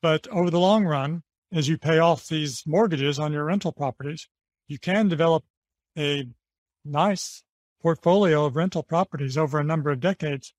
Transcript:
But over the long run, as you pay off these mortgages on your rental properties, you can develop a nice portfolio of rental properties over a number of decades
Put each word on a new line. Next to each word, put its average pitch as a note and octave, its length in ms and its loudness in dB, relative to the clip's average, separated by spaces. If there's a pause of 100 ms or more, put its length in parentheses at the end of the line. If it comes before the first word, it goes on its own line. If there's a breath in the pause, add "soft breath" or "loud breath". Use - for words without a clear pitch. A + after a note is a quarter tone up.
But D#3 260 0
over F3 220 0
the E3+ 80 0
long G3+ 260 4
run, D3+ 380 -2 (280)
as D#3 160 0
you D#3 120 0
pay D#3+ 200 2
off E3 300 2
these D3+ 380 -6
mortgages D3+ 520 0
on D3+ 140 -2
your D3 120 -4
rental F3+ 280 -2
properties, C#3+ 560 -8 (380)
you C#3+ 120 -12
can G3+ 300 0
develop E3 360 2 (520)
a C#3+ 300 -2 (580)
nice E3 580 -2 (380)
portfolio E3 640 4
of C#3 100 -2
rental E3 280 -2
properties D3 560 -2
over D3+ 200 0
a D3 60 0
number D3+ 260 -2
of C3+ 80 -2
decades D3 600 -4